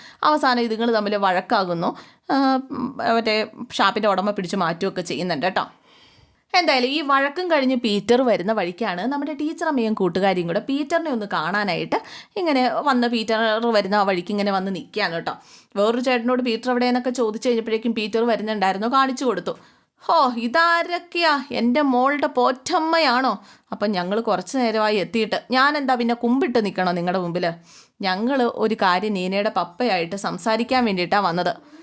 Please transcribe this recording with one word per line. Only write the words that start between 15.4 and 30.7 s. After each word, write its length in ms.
വേറൊരു 260
ചേട്ടനോട് 400
പീറ്റർ 300
എവിടെയെന്നൊക്കെ 400
ചോദിച്ചു 360
കഴിഞ്ഞപ്പോഴേക്കും 480
പീറ്റർ 280
വരുന്നുണ്ടായിരുന്നു, 640
കാണിച്ചു 380
കൊടുത്തു. 280
"ഹോ, 160
ഇതാരൊക്കെയാ? 960
എൻ്റെ 300
മോളുടെ 460
പോറ്റമ്മയാണോ? 1080
അപ്പം 200
ഞങ്ങൾ 280
കുറച്ച് 380
നേരമായി 400
എത്തിയിട്ട്, 420
ഞാനെന്താ 440
പിന്നെ 180
കുമ്പിട്ട് 500
നിൽക്കണോ 280
നിങ്ങളുടെ 280
മുമ്പിൽ? 280
ഞങ്ങൾ 380
ഒരു 200
കാര്യം 380
നീനയുടെ 360
പപ്പയായിട്ട് 680
സംസാരിക്കാൻ 680